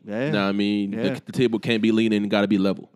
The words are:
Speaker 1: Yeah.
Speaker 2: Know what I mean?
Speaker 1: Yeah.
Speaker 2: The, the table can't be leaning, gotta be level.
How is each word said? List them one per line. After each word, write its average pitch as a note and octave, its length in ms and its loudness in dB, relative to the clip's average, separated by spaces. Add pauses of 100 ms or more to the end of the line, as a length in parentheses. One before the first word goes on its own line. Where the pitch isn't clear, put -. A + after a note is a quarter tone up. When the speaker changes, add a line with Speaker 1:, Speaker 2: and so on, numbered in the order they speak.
Speaker 1:
Yeah. A#2+ 280 -6
Speaker 2:
Know G#2 100 0
what G2 60 0
I G2 40 0
mean? G2+ 400 0
Speaker 1:
Yeah. A2+ 100 -6 (120)
Speaker 2:
The, - 120 -10
the - 60 -12
table A2+ 280 0
can't A2+ 220 0
be A2+ 100 4
leaning, G#2+ 360 2
gotta G2+ 200 2
be G2+ 100 2
level. F#2+ 380 -2